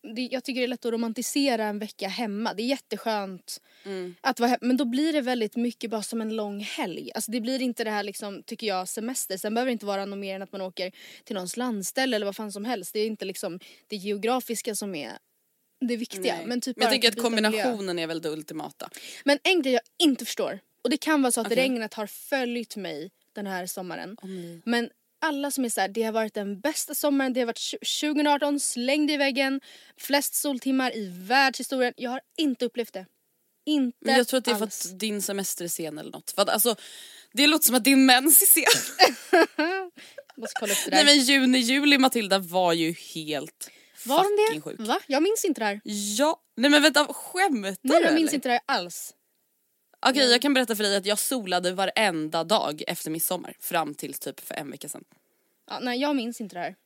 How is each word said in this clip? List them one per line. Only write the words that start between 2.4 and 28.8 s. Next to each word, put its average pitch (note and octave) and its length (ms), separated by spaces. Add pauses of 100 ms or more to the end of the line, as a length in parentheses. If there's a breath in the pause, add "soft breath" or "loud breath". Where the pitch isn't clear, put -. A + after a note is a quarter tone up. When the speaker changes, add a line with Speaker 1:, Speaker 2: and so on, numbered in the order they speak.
Speaker 1:
Det G3 100
är - 40
jätteskönt G#3 920 (240 soft breath)
Speaker 2:
Mm. F#3 360
Speaker 1:
att B3+ 180
vara A#3 120
he-, G#3 100
men B3 160
då C#4+ 80
blir D4 280
det D4 80
väldigt A#3+ 340
mycket A#3 340
bara G#3+ 140
som A3+ 180
en A3 140
lång G#3 240
helg. G3+ 560
Alltså G#3+ 160
det A#3 100
blir B3+ 200
inte A#3+ 220
det A3 80
här, G#3 120
liksom, G3+ 420
tycker A3+ 220
jag, F#3 220
semester. A3+ 480
Sen G#3+ 160
behöver A#3+ 160
det - 40
inte G#3+ 120
vara G3 200
något G3+ 140
mer F#3+ 160
än G3 60
att F#3+ 100
man F#3+ 100
åker F#3 300 (320 loud breath)
till G#3+ 120
någons F3+ 220
landställe B3 580
eller G#3 100
vad G3 100
fan G#3+ 160
som G3+ 140
helst. A3+ 280
Det G#3+ 60
är A3 80
inte, G#3 180
liksom, F#3 340 (280 loud breath)
det G#3+ 80
geografiska G#3+ 800
som G3 200
är B2+ 220 (680)
det A#3 100
viktiga. C4 380
Speaker 2:
Nej. - 100
Speaker 1:
Men A#3+ 160
typ B3+ 160
Speaker 2:
Men - 60
jag A#3+ 60
Speaker 1:
bara - 40
Speaker 2:
tänker A#3+ 140
att G#3+ 80
Speaker 1:
byta A#3 140
miljö. G#3+ 200
Speaker 2:
kombinationen G3+ 500
är E3 80
väl E3 140
det D#3 80
ultimata. D3+ 600 (340 loud breath)
Speaker 1:
Men C#4+ 200
en F4+ 180
grej C4 120
jag A#3 80 (180)
inte C#4 260
förstår, F#3+ 340 (240)
och B3+ 60
det D4+ 80
kan D4+ 240
vara B3+ 100
så A#3 100
att G#3+ 60
Speaker 2:
Okej. A#3 100
Speaker 1:
regnet B3 360
har G#3+ 140
följt A#3+ 680
mig E3+ 360 (240)
den G3+ 120
här F#3 180
sommaren. F3+ 560
Speaker 2:
Åh, F#3+ 80
nej. E3+ 360
Speaker 1:
Men A#3 240 (320)
alla C#4+ 300
som C4 140
är A3+ 40
så G#3+ 120
här, F#3+ 60
det G#3+ 160
har A3 80
varit A3 220
den G3+ 260
bästa D4+ 360
sommaren, C4+ 380
det B3 60
har A#3+ 60
varit A3+ 140
tju-, - 220
tjugoarton, D4 760
släng C#4 480